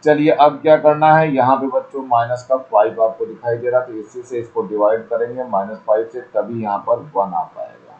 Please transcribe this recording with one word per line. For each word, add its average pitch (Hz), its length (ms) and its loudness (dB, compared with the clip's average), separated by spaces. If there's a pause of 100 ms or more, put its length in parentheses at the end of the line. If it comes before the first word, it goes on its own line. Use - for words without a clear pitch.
चलिए 151 280 4
अब 143 300 4
क्या 156 160 6
करना 151 300 4
है, 156 240 4
यहाँ 131 240 2
पे 135 140 -4
बच्चों 135 340 -4
minus 120 440 -2
का 131 100 2
फ़ाइव 113 440 0
आपको 110 240 -2
दिखाई 117 300 -6
दे 123 140 -4
रहा, 127 100 2
तो 127 140 -12
इसी 110 280 -14
से 123 160 -8
इसको 117 260 -8
divide 104 400 0
करेंगे 120 420 -6
माइनस 104 320 -6
फ़ाइव 110 300 -2
से, 123 120 -12
तभी 113 420 -6
यहाँ 101 180 -4
पर 117 180 -2 (160)
वन 95 200 -2
आ 80 120 -4
पाएगा। - 540 -18